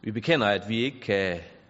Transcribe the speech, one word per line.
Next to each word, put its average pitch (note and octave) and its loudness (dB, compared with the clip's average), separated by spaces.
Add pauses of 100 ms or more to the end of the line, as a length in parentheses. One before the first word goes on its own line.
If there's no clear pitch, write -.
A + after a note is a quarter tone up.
Vi A2 -6
bekender, A#2 2
at G2+ 2
vi A2+ 0
ikke C3 -2
kan F#2+ 0 (300)